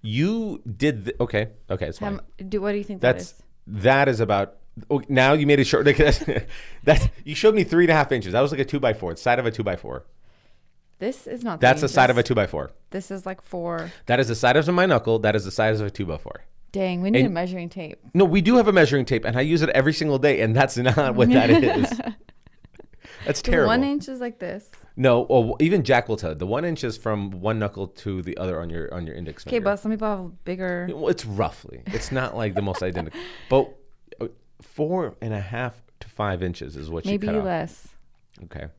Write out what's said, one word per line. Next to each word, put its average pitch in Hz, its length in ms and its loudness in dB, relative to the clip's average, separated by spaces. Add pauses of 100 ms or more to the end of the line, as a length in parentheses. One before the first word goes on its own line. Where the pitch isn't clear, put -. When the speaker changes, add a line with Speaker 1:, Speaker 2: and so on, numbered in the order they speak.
Speaker 1:
You 190 600 -2 (160)
did, 120 260 0
th-, 117 160 -6
okay, 107 280 -2 (200)
okay, - 200 -4
it's 85 100 -10
Speaker 2:
How 208 80 -8
Speaker 1:
fine. 202 140 -6 (180)
Speaker 2:
m-, 190 100 -12
do, 196 140 -4
what 208 100 -2
do 208 60 -2
you 202 60 -6
think 196 180 -8
that 127 160 2
Speaker 1:
That's, - 140 -14
Speaker 2:
is? - 100 -20 (240)
Speaker 1:
that 127 420 2
is 113 120 0
about, 101 360 0 (340)
oh, 139 200 0
now 135 240 6
you 151 120 2
made 143 140 6
it 135 40 4
short. 135 200 2
<laughs> - 1000 2
That's, 147 240 6 (140)
you 147 120 -8
showed 220 200 6
me 202 100 4
three 170 200 4
and 165 60 4
a 160 40 6
half 147 160 4
inches. 101 220 -2
That 113 80 2
was 139 100 2
like 139 120 -4
a - 20 2
two-by-four, 113 480 -2
the 82 80 -12
side 120 180 2
of 123 60 -4
a 117 60 0
two-by-four. 95 560 -8 (960)
Speaker 2:
This 240 260 -8
is 240 180 -12
not 170 160 -4
Speaker 1:
That's 131 200 6
Speaker 2:
three 143 80 0
Speaker 1:
the - 40 -2
side 127 160 6
of 123 80 4
a 123 40 4
Speaker 2:
inches. 117 80 0
Speaker 1:
two-by-four. 92 420 -2 (200)
Speaker 2:
This 185 200 -10
is, 190 160 -12
like, 190 160 -12
four. 170 480 -8 (160)
Speaker 1:
That 123 140 4
is 120 80 2
the 113 60 0
size 135 340 4
of 180 60 0
my 180 120 4
knuckle. 113 320 2
That 107 180 2
is 95 80 0
the 95 60 -10
size 110 300 0
of 107 60 -4
a 101 40 -6
two-by-four. - 540 -10 (280)
Speaker 2:
Dang, 185 300 -4
we 196 80 -2
need 247 120 4
a - 40 6
Speaker 1:
And 196 80 -4
Speaker 2:
measuring 175 340 -6
tape. 170 300 -14 (160)
Speaker 1:
No, 190 100 6
we 175 160 4
do 220 160 4
have 220 120 6
a 208 40 4
measuring 143 320 4
tape, 117 220 -2
and 113 100 -2
I 127 60 0
use 156 180 2
it - 100 2
every 135 220 2
single 147 260 0
day, 143 220 2
and 113 160 2
that's 131 220 2
not 127 360 2
what 117 160 6
that - 200 6
Speaker 2:
<laughs> 320 120 6
Speaker 1:
is. 247 380 0 (1300)
That's 147 160 -4
Speaker 2:
The - 80 -2
Speaker 1:
terrible. 160 180 4
Speaker 2:
one 247 160 2
inch 285 240 -4
is 262 120 -10
like 240 180 -8
this. 180 320 -12 (260)
Speaker 1:
No, 123 260 4
well, 117 380 2
even 165 220 4
Jack 120 260 2
will 110 80 -2
tell 85 140 -6
you. 78 60 -8
The 87 100 -6
one 123 180 -2
inch 165 200 -6
is 113 120 -6
from 104 340 -4
one 98 280 -4
knuckle 98 300 -4
to 92 340 -8
the 87 140 -8
other 90 240 -6
on 85 100 -8
your, 82 220 -8
on 87 140 -8
your 78 80 -12
index 82 320 -12
Speaker 2:
Okay, 247 100 -4
Speaker 1:
finger. 214 80 -4
Speaker 2:
but 202 120 0
some 214 140 -6
people 214 180 -4
have 185 360 -8
bigger. 180 480 -6
Speaker 1:
Well, 151 160 -4
it's - 160 -2
roughly. 98 600 -6
It's - 260 -6
not, 127 240 -4
like, 107 180 -4
the 98 80 -2
most 95 200 -4
identical. 87 360 -6 (160)
Speaker 2:
<laughs> - 140 -20
Speaker 1:
But, 131 260 2 (460)
uh, 113 80 -8 (340)
four 156 580 -6
and 113 140 -8
a 101 60 -6
half 117 400 -10 (200)
to - 80 -18
five 95 340 -4
inches 80 340 -8
is 76 140 -12
what 82 140 -8
Speaker 2:
Maybe 202 220 -4
Speaker 1:
you 214 60 -4
cut 214 80 -2
off. 196 60 -6
Speaker 2:
less. 165 420 -8 (560)
Speaker 1:
Okay. 76 220 -14 (120)